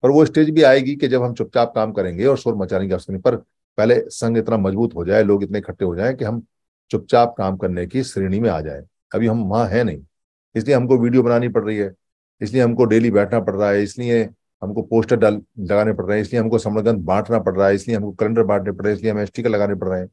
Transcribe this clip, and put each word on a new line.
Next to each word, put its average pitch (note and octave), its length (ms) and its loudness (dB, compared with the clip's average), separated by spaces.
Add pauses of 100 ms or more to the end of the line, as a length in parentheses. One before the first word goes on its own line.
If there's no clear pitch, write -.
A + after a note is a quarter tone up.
पर B2+ 60 4
वो D3+ 160 6
स्टेज D#3 240 2
भी D#3 140 4
आएगी C3+ 320 4
कि C#3+ 120 -2
जब B2 160 0
हम A#2+ 100 -4
चुपचाप A#2 420 -2
काम A2 160 -2
करेंगे F#2+ 340 -4
और C3+ 120 2
शोर A#2 180 -4
मचाने G2 320 -4
की F#2 60 -2
आवश्यकता F#2 200 -6
नहीं, F#2 80 -8
पर B2 140 2 (420)
पहले A2+ 220 4 (100)
संघ A#2 280 -2
इतना A2+ 200 0
मजबूत G2+ 380 -2
हो E2+ 100 -6
जाए, G#2 180 2
लोग G2+ 200 2
इतने G2 140 -6
इकट्ठे - 280 -6
हो F2 100 -2
जाएं A#2 220 -2
कि A#2+ 80 -4
हम A2+ 160 -6 (500)
चुपचाप A#2+ 460 2
काम F#2+ 200 -2
करने F2+ 300 -4
की B2 160 -4
श्रेणी G2 360 -4
में A2+ 100 0
आ E2+ 120 -2
जाएं। D2 200 -10 (320)
अभी A2+ 140 0
हम A2+ 160 -2
वहाँ G#2+ 240 0
हैं A2 160 0
नहीं, D2+ 200 -6 (520)
इसलिए A#2 200 0
हमको B2+ 220 2
वीडियो A#2+ 260 2
बनानी A#2+ 260 2
पड़ G#2 140 -2
रही G#2+ 140 -4
है, G2 160 -4 (480)
इसलिए G#2+ 200 -2
हमको A#2+ 240 4
डेली A2+ 260 4
बैठना G2+ 280 2
पड़ G2 160 -4
रहा G2+ 140 0
है, G2+ 140 2
इसलिए A#2 400 -2 (380)
हमको G#2 200 -6
पोस्टर A2+ 340 2
डाल, G#2 260 2 (180)
लगाने G#2 340 0
पड़ F#2+ 120 -6
रहे G2+ 120 -2
हैं, G#2+ 60 -2
इसलिए A#2+ 180 -4
हमको A2+ 160 0
समरगंध G#2+ 460 -2
बांटना G#2 360 0
पड़ F#2 160 -2
रहा G2 120 4
है, G2 80 4
इसलिए A2 220 -4
हमको G2+ 140 -6
कैलेंडर A2 320 0
बांटने G2+ 280 -2
पड़ F#2 120 -8
रहे G#2 80 0
हैं, G2+ 60 -2
इसलिए A2 140 -2
हमें G#2 140 -2
स्टिकर A#2+ 240 -4
लगाने G2+ 260 0
पड़ F#2+ 140 -6
रहे F#2 100 -2
हैं। F#2 140 -10